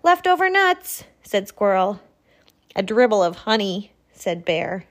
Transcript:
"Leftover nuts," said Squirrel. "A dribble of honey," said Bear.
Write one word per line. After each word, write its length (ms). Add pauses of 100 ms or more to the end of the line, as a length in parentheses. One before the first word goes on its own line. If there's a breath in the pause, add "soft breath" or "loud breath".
"Leftover 480
nuts," 520 (200)
said 240
Squirrel. 520 (760 soft breath)
"A 80
dribble 400
of 260
honey," 420 (220)
said 320
Bear. 460